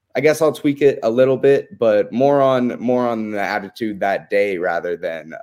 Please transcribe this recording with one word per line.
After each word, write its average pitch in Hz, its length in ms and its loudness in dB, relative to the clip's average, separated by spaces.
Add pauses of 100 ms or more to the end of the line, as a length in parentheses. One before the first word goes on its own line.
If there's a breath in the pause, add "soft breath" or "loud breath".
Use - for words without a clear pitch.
(160)
I 127 60 -2
guess 151 200 2
I'll 156 100 4
tweak 143 300 -2
it 139 200 4
a 113 80 0
little 127 280 4
bit, 135 420 2
but 107 320 2
more 139 300 2
on, 123 380 0
more 123 280 0
on 110 240 -4
the 101 100 -6
attitude 98 600 -6
that 98 280 -2
day 101 280 0
rather 85 400 -2
than, 80 460 -10